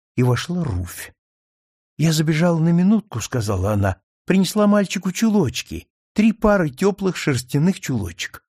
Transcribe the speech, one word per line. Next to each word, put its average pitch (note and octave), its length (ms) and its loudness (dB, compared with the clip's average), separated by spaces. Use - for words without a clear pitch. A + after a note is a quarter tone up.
и B2 80 2
вошла C#3+ 400 -2
Руфь. F2+ 500 -8
«Я D#3+ 160 2
забежала E3 440 0
на D#3+ 120 2
минутку», F3+ 500 2
сказала G#2 540 -2
она, G2 280 0
«принесла F#3+ 400 2
мальчику G3+ 460 0
чулочки, G3 800 -2
три G#3+ 180 2
пары G3+ 380 2
теплых F#3+ 480 -2
шерстяных D3+ 640 -2
чулочек. - 640 -8